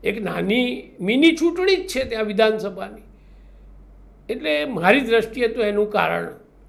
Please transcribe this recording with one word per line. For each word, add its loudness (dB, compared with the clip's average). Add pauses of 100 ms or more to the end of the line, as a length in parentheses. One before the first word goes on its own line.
એક -4
નાની -2 (100)
મિની 4
ચૂંટણી 2
જ -8
છે -4
ત્યાં -4
વિધાનસભાની. -2 (1300)
એટલે -2
મારી 4
દ્રષ્ટિએ 0
તો -4
એનું 0
કારણ -2 (400)